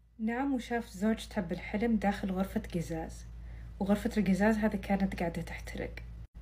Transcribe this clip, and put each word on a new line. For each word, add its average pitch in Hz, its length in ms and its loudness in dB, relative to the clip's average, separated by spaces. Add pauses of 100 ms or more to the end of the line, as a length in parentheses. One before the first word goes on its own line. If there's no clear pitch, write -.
(200)
نام 247 340 2
وشاف 233 360 -2
زوجته 214 520 0
بالحلم 202 540 0
داخل 196 360 0
غرفة 190 300 0 (140)
قزاز، 160 500 -4 (540)
وغرفة 208 380 4
القزاز 196 400 6
هذه 214 180 2
كانت 196 440 2
قاعدة 170 220 -2
تحترق، - 500 -8 (500)